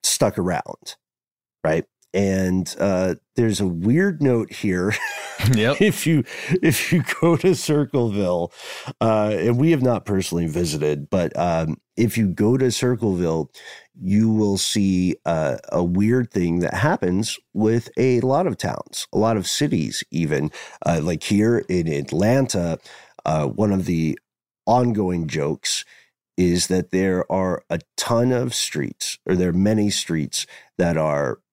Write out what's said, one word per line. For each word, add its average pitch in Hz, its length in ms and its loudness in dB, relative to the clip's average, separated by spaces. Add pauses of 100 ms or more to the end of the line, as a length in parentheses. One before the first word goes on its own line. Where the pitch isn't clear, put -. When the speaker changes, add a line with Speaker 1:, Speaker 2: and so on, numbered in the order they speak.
Speaker 1:
stuck - 340 0
around, 87 580 -6 (680)
right? 80 220 0 (280)
And, 92 680 0
uh, 92 360 0 (200)
there's 113 260 0
a 101 60 0
weird 135 540 0
note 120 300 2
here. 92 480 -2
<laughs> - 40 -8 (520)
Speaker 2:
Yep. 113 260 2
Speaker 1:
If 202 240 2
you, 156 180 4 (380)
if - 320 2
you 165 100 2 (160)
go 170 160 4
to 180 200 2
Circleville, 104 1000 0 (480)
uh, 107 340 4
and 117 220 2
we 156 140 4
have 147 100 2
not 120 240 2
personally 87 400 0
visited, 76 640 -2
but, 87 260 0
um, 82 460 0 (160)
if 113 180 2
you 113 120 2
go 104 300 2
to 127 140 2
Circleville, 92 760 0 (500)
you 104 300 2
will 104 300 2
see, 92 560 0 (100)
uh, 78 320 0 (140)
a 87 120 0
weird 107 460 2
thing 87 300 0
that 87 160 -2
happens 101 640 -2 (160)
with 110 420 2
a 123 220 2
lot 131 260 0
of 135 100 -2
towns, - 560 -8
a - 60 -2
lot 110 180 2
of 95 120 -2
cities 82 640 -2
even. 76 400 -2 (340)
Uh, 82 160 0
like 80 220 -4
here 107 440 2
in 87 200 -2
Atlanta, 85 920 0 (480)
uh, 76 220 0
one 101 240 0
of 95 160 0
the 80 320 0 (480)
ongoing 104 600 0
jokes 73 580 -4 (520)
is 87 300 2
that 92 240 -2
there 92 400 0
are 92 400 -2
a 85 80 -2 (180)
ton 120 340 0
of 123 220 -2
streets, - 720 -6
or 92 100 0
there 90 140 2
are 82 40 0
many 104 360 2
streets - 560 -4 (320)
that 85 200 2
are 71 420 0 (140)